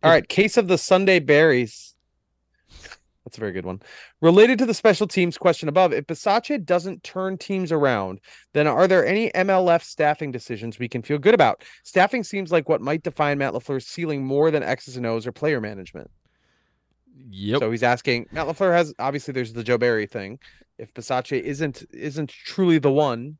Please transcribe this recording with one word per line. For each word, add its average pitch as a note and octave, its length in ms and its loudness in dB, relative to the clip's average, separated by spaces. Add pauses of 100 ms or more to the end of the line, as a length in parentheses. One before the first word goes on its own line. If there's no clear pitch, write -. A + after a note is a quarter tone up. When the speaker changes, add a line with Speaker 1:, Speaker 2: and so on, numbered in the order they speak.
Speaker 1:
All D#3+ 80 6
Speaker 2:
If E3 40 8
Speaker 1:
right, - 140 2
case G3+ 280 2
of G#3+ 120 4
the F3+ 100 4
Sunday F#3+ 400 4
berries. C#3+ 760 2 (1300)
That's - 120 -20
a - 40 -12
very G#2 120 -6
good F#2 140 -8
one. F#2 140 -10 (420)
Related G#3 360 6
to C4 80 0
the A3+ 80 -2
special G#3 320 2
teams F3 320 -2
question E3 300 0
above, E3+ 240 2
if - 140 -4
Bisaccia G#3+ 580 -2
doesn't F3 400 -4
turn F#3+ 340 -6
teams F#3 320 -6
around, A#2 480 0 (360)
then D3 120 2
are D#3 220 4
there F3+ 180 4
any G#3 280 0
M F#3 160 0
L F#3 200 2
F E3+ 140 2
staffing D3+ 480 -2
decisions A#2 460 -10
we A#2+ 100 -6
can A#2+ 140 -6
feel D3 160 -4
good G3 160 4
about? C3+ 280 2 (220)
Staffing G3+ 400 0
seems F#3+ 260 -8
like E3 180 0
what D#3 120 0
might D3 220 -4
define D3 360 -2
Matt C#3 140 -2
LaFleur's B2+ 340 -8
ceiling D3+ 380 -6
more C#3+ 260 2
than D3+ 120 -2
X's B2 340 -6
and B2 100 -6
O's A2+ 200 -4
or B2 60 -8
player D3 280 -4
management. G2 500 -14 (1160)
Speaker 2:
Yep. G#2 320 -4
Speaker 1:
So A2 100 -2
he's A#2 120 -4
asking, A#2+ 500 -2
Matt D3 140 -6
LaFleur F3 260 -2
has, E3+ 260 0
obviously C#3 340 -6
there's B2 200 -6
the A#2 100 -10
Joe A#2+ 160 0
Barry A2+ 280 0
thing. G#2 320 -12 (400)
If A2+ 160 -18
Bisaccia B2+ 460 -6
isn't, C#3+ 520 -8
isn't C#3 380 -10
truly F3 480 0
the C#3+ 120 2
one C#3 500 -2